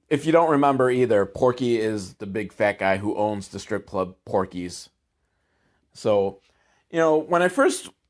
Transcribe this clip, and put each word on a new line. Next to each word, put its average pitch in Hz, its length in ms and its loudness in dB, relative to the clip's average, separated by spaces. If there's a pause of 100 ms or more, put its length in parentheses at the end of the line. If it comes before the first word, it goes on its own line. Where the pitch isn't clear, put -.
if 143 160 -2
you 156 80 2
don't 165 180 4
remember 139 400 4
either, 113 360 2
Porky 123 520 0
is 107 360 -4
the 107 120 -14
big 98 260 -8
fat 104 260 0
guy 95 200 0
who 101 180 -6
owns 104 320 -4
the 98 100 -14
strip 101 280 -8
club 92 280 -6 (100)
Porky's. 92 640 -6 (1040)
So, 98 480 0 (500)
you 175 80 -4
know, 160 200 4
when 170 240 0
I 180 60 2
first 277 400 0 (220)